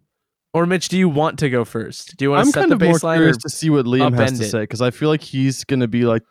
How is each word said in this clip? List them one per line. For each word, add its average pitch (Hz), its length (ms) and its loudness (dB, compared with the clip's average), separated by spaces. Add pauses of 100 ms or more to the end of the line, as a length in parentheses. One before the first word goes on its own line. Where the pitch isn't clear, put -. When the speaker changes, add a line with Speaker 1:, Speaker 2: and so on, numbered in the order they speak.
(540)
Speaker 1:
Or, 170 120 0
Mitch, 180 220 -2
do 175 100 -2
you 185 120 4
want 143 300 -2
to 147 100 -2
go 120 160 -2
first? - 500 -12
Do - 80 -6
you 139 60 2
wanna 143 140 2
Speaker 2:
I'm 269 40 2
Speaker 1:
set - 140 0
Speaker 2:
kind 349 100 2
Speaker 1:
the 277 40 4
Speaker 2:
of 196 60 -2
more 175 120 6
Speaker 1:
baseline 165 220 0
or - 20 2
Speaker 2:
curious 160 200 4
to 143 120 -12
see 160 200 -4
what 143 160 2
Liam 127 300 2
has 120 160 2
Speaker 1:
upend 127 60 -6
Speaker 2:
to 117 80 -4
Speaker 1:
it? 104 60 -6
Speaker 2:
say, 107 160 -2
'cause 113 140 -8
I 127 80 0
feel 151 200 -2
like 156 120 0
he's 135 440 -4
gonna 127 220 0
be, 120 180 0
like, 113 260 0